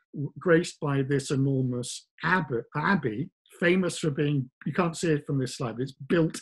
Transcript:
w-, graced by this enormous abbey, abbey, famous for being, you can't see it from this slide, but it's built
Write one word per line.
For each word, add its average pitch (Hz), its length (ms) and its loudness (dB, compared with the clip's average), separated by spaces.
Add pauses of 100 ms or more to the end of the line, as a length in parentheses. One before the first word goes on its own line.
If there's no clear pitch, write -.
(140)
w-, 143 260 -6
graced 170 400 4
by 139 240 0
this 135 260 0
enormous 131 800 -2 (160)
abbey, 160 380 0 (140)
abbey, 147 540 0 (300)
famous 180 400 2
for 170 100 0
being, 143 400 0 (160)
you 165 80 -2
can't 170 240 0
see 165 140 0
it 147 160 0
from 143 100 -2
this 127 200 -2
slide, 117 160 -4
but 117 100 -6
it's 131 80 -6
built 165 500 0